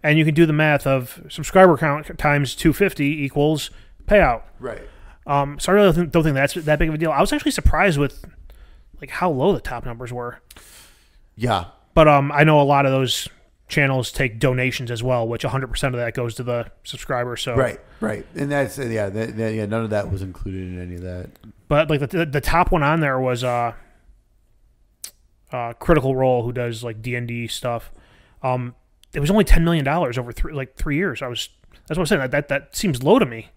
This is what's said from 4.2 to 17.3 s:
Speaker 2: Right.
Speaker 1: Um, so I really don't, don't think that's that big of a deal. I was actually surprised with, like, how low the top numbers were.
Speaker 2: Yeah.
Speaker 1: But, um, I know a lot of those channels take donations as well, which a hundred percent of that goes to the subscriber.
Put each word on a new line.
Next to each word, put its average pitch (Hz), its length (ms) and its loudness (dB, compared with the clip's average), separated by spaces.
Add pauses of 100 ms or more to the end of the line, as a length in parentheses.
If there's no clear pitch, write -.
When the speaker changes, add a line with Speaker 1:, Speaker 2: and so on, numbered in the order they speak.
Speaker 2:
Right. 117 240 -10 (460)
Speaker 1:
Um, 143 320 -2
so 180 140 0
I - 20 4
really 202 160 6
don't, 160 200 0
don't 160 120 4
think 151 120 2
that's 139 180 2
that 151 260 0
big 165 80 2
of 156 80 -2
a - 20 -4
deal. 160 140 0
I 139 80 0
was 202 140 2
actually 294 180 0
surprised 170 480 2
with, - 240 -2 (800)
like, 143 80 -16
how 180 200 -2
low 147 220 2
the 147 80 0
top 120 260 -10
numbers 120 280 -10
were. 123 260 -10 (960)
Speaker 2:
Yeah. 104 300 0 (280)
Speaker 1:
But, 156 140 8
um, 143 240 4
I 147 140 4
know 151 160 6
a - 20 4
lot 139 220 4
of 135 80 2
those 131 340 -2 (400)
channels 135 460 0
take 113 260 -4
donations 127 500 -2
as 117 140 -6
well, 123 240 0
which 117 160 -6
a 123 60 -4
hundred 131 180 -4
percent 131 260 -4
of 123 60 -4
that 117 140 -4
goes 117 220 -4
to 127 80 -10
the 120 280 -4 (140)
subscriber. 123 500 -6